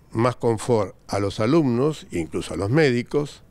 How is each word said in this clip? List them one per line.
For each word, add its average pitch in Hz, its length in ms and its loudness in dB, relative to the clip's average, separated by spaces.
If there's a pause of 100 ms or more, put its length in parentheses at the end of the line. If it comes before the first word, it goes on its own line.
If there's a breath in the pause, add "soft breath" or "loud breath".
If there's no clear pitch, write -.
(100)
más 117 260 0
confort 110 580 0 (140)
a 101 100 -2
los 101 220 -4
alumnos, 139 720 0
incluso - 440 -6
a - 20 -6
los 98 140 -2
médicos 143 800 0